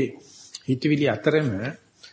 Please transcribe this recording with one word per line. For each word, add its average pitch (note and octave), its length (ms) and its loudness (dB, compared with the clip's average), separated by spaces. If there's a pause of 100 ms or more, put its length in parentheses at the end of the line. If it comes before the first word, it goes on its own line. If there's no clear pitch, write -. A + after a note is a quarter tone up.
(640)
හිතවිලි D3 440 2
අතරම D3 420 2 (640)